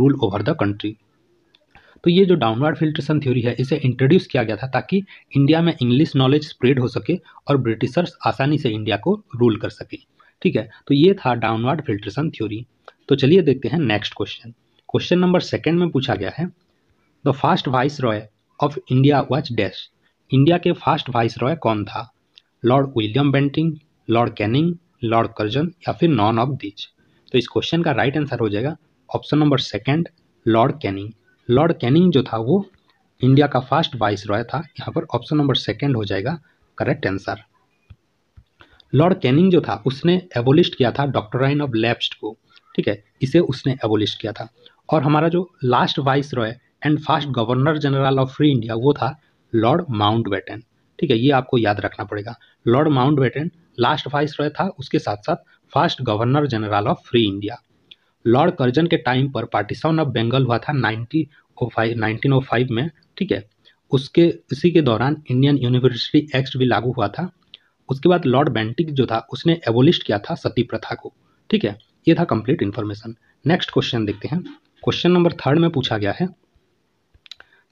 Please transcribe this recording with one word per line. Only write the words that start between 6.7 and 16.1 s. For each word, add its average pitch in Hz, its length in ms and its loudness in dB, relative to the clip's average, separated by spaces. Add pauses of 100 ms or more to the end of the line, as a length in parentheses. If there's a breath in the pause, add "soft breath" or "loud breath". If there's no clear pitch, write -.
हो 123 80 0
सके 135 320 -4 (280 loud breath)
और 143 100 2
ब्रिटिशर्स 123 680 -2
आसानी 139 320 0
से 139 120 0
इंडिया 107 280 -4
को 196 260 -2 (120)
रूल 113 220 4
कर 101 120 -6
सके, - 280 -16 (440 soft breath)
ठीक 151 140 0
है। 110 140 -4 (180 loud breath)
तो 139 60 2
ये 170 200 6
था 139 200 -2
डाउनवर्ड 117 480 -2
फिल्ट्रेशन 113 480 -4
थ्योरी। 110 360 -8 (420 loud breath)
तो 139 80 4
चलिए 139 260 6
देखते 131 260 0
हैं 156 120 -2
नेक्स्ट 107 380 0
क्वेश्चन। 110 340 -10 (380)
क्वेश्चन 180 300 0
नंबर 180 200 2
सेकंड 160 400 -2
में 170 100 0
पूछा 131 260 -2